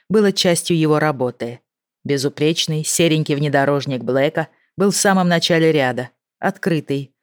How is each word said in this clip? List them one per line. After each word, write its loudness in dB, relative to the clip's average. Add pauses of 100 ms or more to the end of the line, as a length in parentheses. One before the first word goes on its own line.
было 2
частью 0
его 2
работы. -4 (440)
Безупречный, -2
серенький 0
внедорожник 0
Блэка -2 (280)
был 2
в -4
самом 2
начале 2
ряда, -2 (280)
открытый, -4 (100)